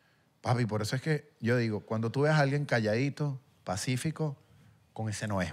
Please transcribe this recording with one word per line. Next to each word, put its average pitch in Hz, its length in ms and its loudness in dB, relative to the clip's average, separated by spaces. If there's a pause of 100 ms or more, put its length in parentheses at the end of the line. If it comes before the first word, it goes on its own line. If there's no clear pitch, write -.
(400)
Papi, 123 260 2
por 104 160 0
eso 107 120 -4
es 131 80 -2
que 151 380 -2
yo 117 160 2
digo, 110 240 0
cuando 110 320 -2
tú 135 100 2
ves 151 100 4
a 156 60 6
alguien 143 260 2
calladito, 131 760 0 (240)
pacífico, 135 720 -2 (560)
con 110 160 -6
ese 107 180 -6
no 98 160 0
es, 82 100 -4